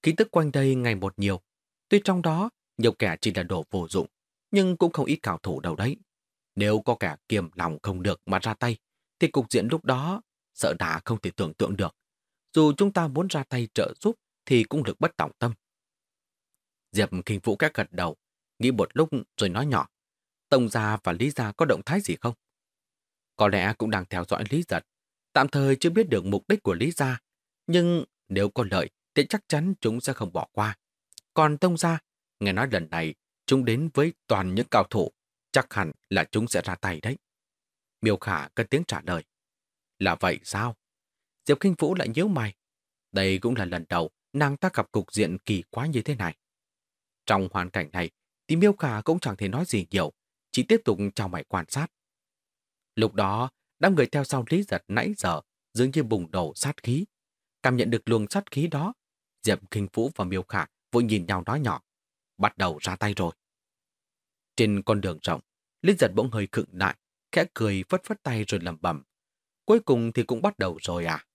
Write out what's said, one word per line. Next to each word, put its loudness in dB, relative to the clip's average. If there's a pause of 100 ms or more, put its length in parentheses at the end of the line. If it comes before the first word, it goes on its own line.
Khí 4
tức 2
quanh 2
đây 4
ngày 0
một -6
nhiều. 0 (480)
Tuy 6
trong 2
đó 0 (280)
nhiều 4
kẻ -2
chỉ 0
là -2
đồ -4
vô -4
dụng, 0 (440)
nhưng 2
cũng 4
không 0
ít 0
cao -4
thủ -6
đâu -4
đấy. -2 (580)
Nếu 2
có 2
kẻ -2 (140)
kiềm 0
lòng -4
không -4
được -2
mà -2
ra -4
tay, -2 (420)
thì 4
cục 0
diện 2
lúc -2
đó -2 (320)
sợ -2
đã -4
không -2
thể -6
tưởng -4
tượng -2
được. -4 (580)
Dù 6
chúng 2
ta 0
muốn -2
ra -4
tay -4
trợ -2
giúp 0 (300)
thì 4
cũng -2
lực -6
bất -2
tòng -2
tâm. -2 (1400)
Diệp 0 (160)
Kinh -4
Vũ 0
khẽ 0
gật -4
đầu, -4 (440)
nghĩ 2
một 0
lúc 2 (280)
rồi 0
nói -2
nhỏ. 0 (600)
Tông 4
gia 0
và 0
Lý 0
gia -4
có 0
động 2
thái 0
gì -4
không? -2 (1040)
Có 4
lẽ 4
cũng -2
đang -2
theo -4
dõi -2
Lý 0
Giật. -4 (480)
Tạm 6
thời 4
chưa 2
biết 4
được 2
mục 0
đích 2
của 0
Lý -2
gia, -2 (480)
nhưng 2 (240)
nếu 0
có -2
lợi 0 (260)
thì 4
chắc -2
chắn 0
chúng -2
sẽ -4
không -6
bỏ -4
qua. -2 (560)
Còn 4
Tông 2
gia, 0 (400)
nghe 0
nói 0
lần -2
này -4 (300)
chúng 4
đến 0
với 0 (140)
toàn 0
những -2
cao 6
thủ, 0 (400)
chắc 2
hẳn -2 (180)
là 2
chúng 0
sẽ -2
ra -6
tay -4
đấy. -6 (840)
Miêu 2
Khả -4
cất -4
tiếng 0
trả -6
lời. -4 (760)
Là 2
vậy 0
sao? -6 (720)
Diệp 2
Kinh 2
Vũ 0
lại -2
nhíu 0
mày. -2 (560)
Đây 2
cũng 0
là -2
lần -6
đầu 0 (240)
nàng 0
ta 0
gặp -2
cục -2
diện 0
kỳ -4
quái -4
như -2
thế -4
này. -6 (880)
Trong 2
hoàn -4
cảnh -4
này, -2 (380)
thì 2
Miêu 6
Khả -2
cũng 0
chẳng -4
thể -4
nói -2
gì -2
nhiều, 0 (400)
chỉ 0
tiếp 4
tục 2 (160)
chau -4
mày -8
quan -4
sát. -4 (1080)
Lúc 2
đó, 0 (300)
đám 6
người 4
theo 0
sau -2
Lý 2
Giật -4
nãy -2
giờ -2 (320)
dường 2
như 2
bùng -2
nổ -2
sát -6
khí. -2 (580)
Cảm 4
nhận 2
được -2
luồng 2
sát -4
khí -2
đó, -4 (500)
Diệp 0
Kinh -2
Vũ 0
và -4
Miêu -4
Khả -4 (260)
vội 4
nhìn 2
nhau -2
nói -2
nhỏ. -2 (560)
Bắt 0
đầu 0
ra -4
tay -2
rồi. 0 (1200)
Trên 2
con 0
đường -6
rộng, -4 (400)
Lý 4
Giật 4
bỗng 0
hơi -4
khựng -4
lại, -2 (340)
khẽ 2
cười -2
phất -2
phất -8
tay -2
rồi -2
lẩm -8
bẩm. -4 (640)
Cuối 6
cùng 2
thì 0
cũng -4
bắt 0
đầu -2
rồi -4
à? -4